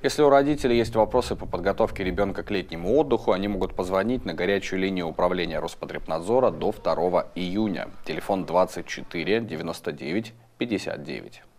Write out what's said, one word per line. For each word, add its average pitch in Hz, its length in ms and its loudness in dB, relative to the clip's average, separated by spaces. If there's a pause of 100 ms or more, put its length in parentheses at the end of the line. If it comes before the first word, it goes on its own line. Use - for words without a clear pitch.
Если 143 220 2
у 147 60 8
родителей 139 480 6
есть 113 180 2
вопросы 110 400 4
по 92 100 -8
подготовке 95 600 0
ребёнка 95 400 -2
к - 80 -6
летнему 92 440 0
отдыху, 131 360 4
они 98 160 2
могут 92 260 -2
позвонить 98 500 0
на 92 80 -4
горячую 95 460 0
линию 92 300 0
управления 90 500 0
Роспотребнадзора 82 960 0
до 87 180 -2
второго 87 640 0
июня. 92 540 -2 (160)
Телефон - 400 -4
двадцать 90 420 0
четыре 87 540 -2
девяносто 82 500 -8
девять 80 440 -6 (220)
пятьдесят 117 460 -4
девять. - 400 -12 (160)